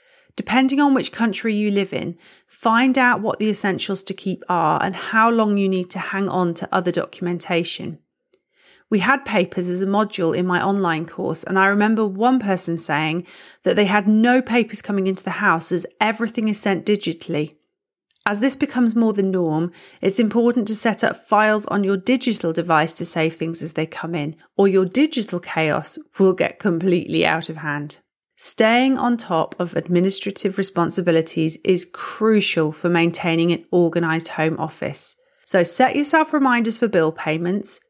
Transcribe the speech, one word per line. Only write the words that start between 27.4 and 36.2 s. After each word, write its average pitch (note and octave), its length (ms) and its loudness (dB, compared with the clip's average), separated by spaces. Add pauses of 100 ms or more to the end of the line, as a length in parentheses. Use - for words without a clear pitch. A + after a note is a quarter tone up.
of D#3+ 80 -10
hand. D3 420 -8 (380)
Staying B3 600 2
on A#3+ 200 0
top E3 420 -2
of F3 160 -4
administrative F#3 800 0
responsibilities E3 1080 0
is F3+ 280 2
crucial G#3 760 0
for D#3 180 -4
maintaining E3+ 640 2
an E3 220 -2
organised E3 560 2
home D#3 280 -2
office. - 600 -6 (280)
So F3+ 200 2
set B3+ 320 4
yourself D4+ 360 2